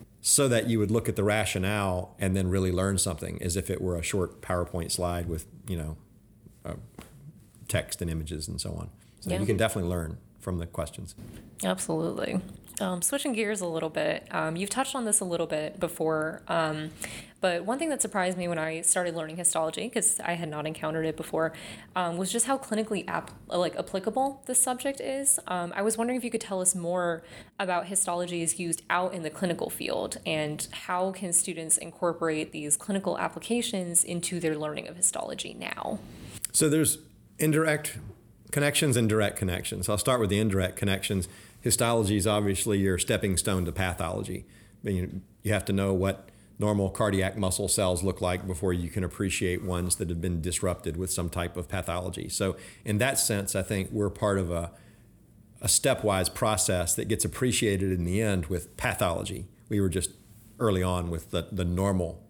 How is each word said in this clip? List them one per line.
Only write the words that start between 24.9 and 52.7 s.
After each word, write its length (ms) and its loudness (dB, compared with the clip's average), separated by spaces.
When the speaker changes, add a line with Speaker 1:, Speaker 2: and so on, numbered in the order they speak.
Speaker 2:
is. 460 0
Um, 300 -2
I 60 0
was 160 2
wondering 180 0
if 80 -4
you 60 -4
could 100 -2
tell 200 -4
us 140 2
more 480 0
about 260 0
histology 560 -2
is 160 -2
used 300 -4
out 240 2
in 100 -6
the 80 -4
clinical 400 -2
field, 540 -4
and 480 -2
how 400 -2
can 200 -6
students 440 0
incorporate 760 -2
these 240 -2
clinical 420 -2
applications 840 0
into 380 -2
their 160 0
learning 320 -6
of 80 -12
histology 580 -2
now? 460 -6
Speaker 1:
So 160 6
there's 300 4
indirect 600 2
connections 440 4
and 120 4
direct 280 4
connections. 520 -2
I'll 100 2
start 220 4
with 100 4
the 80 4
indirect 380 2
connections. 500 0
Histology 540 4
is 100 4
obviously 520 2
your 200 4
stepping 380 2
stone 280 2
to 80 -4
pathology. 720 -2
I 20 -6
mean, 360 -2
you 100 0
have 120 2
to 80 0
know 200 4
what 360 0
normal 320 2
cardiac 460 2
muscle 300 0
cells 380 2
look 160 0
like 260 0
before 260 0
you 180 -2
can 120 -2
appreciate 640 0
ones 320 0
that 140 -2
have 100 -4
been 200 0
disrupted 560 -2
with 140 -4
some 200 -2
type 260 -2
of 100 -6
pathology. 640 -4
So 280 0